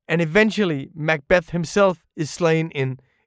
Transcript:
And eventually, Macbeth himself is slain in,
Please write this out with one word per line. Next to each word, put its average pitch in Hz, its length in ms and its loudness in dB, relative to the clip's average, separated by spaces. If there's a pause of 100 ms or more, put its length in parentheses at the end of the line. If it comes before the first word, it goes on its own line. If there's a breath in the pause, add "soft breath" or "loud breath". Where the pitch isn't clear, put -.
And 170 140 0
eventually, 175 720 0
Macbeth 160 580 0
himself 180 520 0 (120)
is 156 140 -6
slain 160 420 0
in, 131 280 -4 (280)